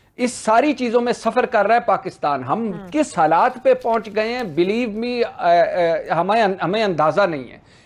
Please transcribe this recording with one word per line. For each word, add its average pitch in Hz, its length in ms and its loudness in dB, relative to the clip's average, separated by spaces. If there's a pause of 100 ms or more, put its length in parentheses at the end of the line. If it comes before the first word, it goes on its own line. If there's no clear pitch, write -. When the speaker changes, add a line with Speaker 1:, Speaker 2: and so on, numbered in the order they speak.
(180)
Speaker 1:
इस 247 260 -4
सारी 254 300 2
चीज़ों 240 280 0
में 240 120 -2
सफ़र 226 320 -2
कर 214 200 0
रहा 226 120 4
है 233 60 0
पाकिस्तान। 156 600 -2
हम 190 300 -4
Speaker 2:
हम्म। 190 160 -12
Speaker 1:
किस 294 280 -2
हालात 175 460 2
पे 262 100 4
पहुंच 226 360 -2
गए 214 200 -2
हैं, 233 260 -6
believe 214 480 0
me, 240 200 -2
अ, - 240 -4
अ, 170 640 2
हमें, 190 480 0
हमें 196 220 -2
अंदाज़ा 160 420 2
नहीं 139 240 -6
है। 98 120 -20 (240)